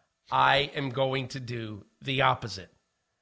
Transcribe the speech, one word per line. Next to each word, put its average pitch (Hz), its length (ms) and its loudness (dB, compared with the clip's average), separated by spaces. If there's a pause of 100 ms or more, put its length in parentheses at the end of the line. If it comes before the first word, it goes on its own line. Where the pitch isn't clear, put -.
(320)
I 135 440 4
am 139 140 -2
going 131 400 -2
to 135 100 -8
do 113 440 -8 (160)
the 135 220 -2
opposite. 120 480 0 (520)